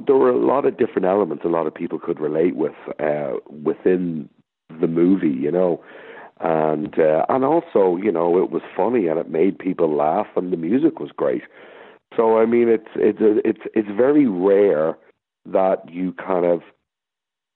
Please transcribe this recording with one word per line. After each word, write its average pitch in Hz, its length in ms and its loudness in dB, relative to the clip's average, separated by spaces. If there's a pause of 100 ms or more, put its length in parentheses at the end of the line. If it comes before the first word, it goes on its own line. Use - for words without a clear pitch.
there 135 80 4
were 131 160 4
a 123 80 2
lot 131 260 0
of 135 120 -2
different 98 300 -2
elements 90 380 0
a 87 40 -2
lot 82 180 0
of 78 80 -8
people 82 240 -8
could 76 220 -8
relate 76 340 0
with, 73 220 -4 (240)
uh, 73 320 -4 (320)
within 85 640 -2 (520)
the 85 60 -2
movie, 85 420 2
you 69 220 -4
know. 87 320 0 (580)
And, 78 600 -2
uh, 78 280 2
and 131 160 0
also, 117 520 2
you 98 160 -2
know, 85 260 2
it - 140 -2
was 82 100 -6 (140)
funny 101 320 0
and 80 100 -2
it - 100 -6
made 82 300 0
people 85 340 -2
laugh 78 440 0
and 90 160 -4
the 90 40 -2
music 117 440 -2
was 73 100 -12
great. 69 320 -4 (720)
So, 113 220 2
I 113 80 4
mean, 117 220 2
it's, 110 260 0
it's, 104 260 0
it's, 110 540 0
it's 107 220 -2
very 139 320 4
rare 92 680 2 (500)
that 95 460 -2
you 90 200 -6
kind 87 340 -2
of, 85 160 0 (920)